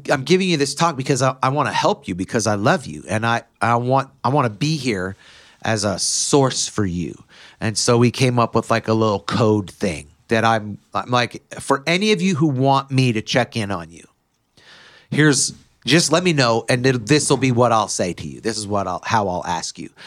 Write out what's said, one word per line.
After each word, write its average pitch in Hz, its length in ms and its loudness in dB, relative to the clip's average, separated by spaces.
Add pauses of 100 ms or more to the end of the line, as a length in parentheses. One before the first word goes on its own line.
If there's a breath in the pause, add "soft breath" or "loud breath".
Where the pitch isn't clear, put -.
(120)
I'm 139 120 0
giving 185 260 2
you 165 80 2
this 139 180 0
talk 165 220 0
because 135 240 0
I, 131 220 2
I 131 60 2
wanna 135 220 0
help 175 360 0
you, 87 80 -4
because 101 320 -2
I 107 80 2
love 131 300 0
you. 76 220 -14
And 110 180 -4
I, 117 180 -2 (180)
I 117 140 2
want, 127 340 0 (140)
I 113 60 0
wanna 135 200 0
be 143 280 -4
here 95 380 -4 (460 loud breath)
as 107 240 -2
a 95 140 0
source - 680 0
for - 180 -2
you." 85 380 -6 (380 loud breath)
And 104 160 -4
so 120 200 2
we 120 140 4
came 123 280 0
up 113 160 0
with, 113 140 -2
like, 113 200 0
a 110 40 2
little 110 280 0
code 107 500 0
thing 76 360 -6 (200)
that 113 160 0
I'm, 107 360 0 (140)
I'm 98 180 -6
like, 120 320 -2 (180)
"For 139 260 0
any 190 240 2
of 185 100 0
you 185 140 0
who 151 120 2
want 135 440 0
me 131 220 2
to 107 80 -2
check 120 340 -2
in 104 160 -4
on 82 200 -8
you, 82 120 -20 (1080 loud breath)
here's, 147 420 2 (320)
just 147 260 4
let 170 120 2
me 180 100 2
know, 117 340 2
and 123 160 0
it, 127 220 2
this'll 143 320 2
be 127 140 2
what 120 200 4
I'll 107 160 2
say 92 260 -4
to 82 140 -12
you. 65 140 -14
This 107 160 -4
is 107 100 -8
what 101 200 -2
I'll, 90 180 -4
how 107 220 0
I'll 90 180 -4
ask 82 320 -6
you." - 140 -14 (160 loud breath)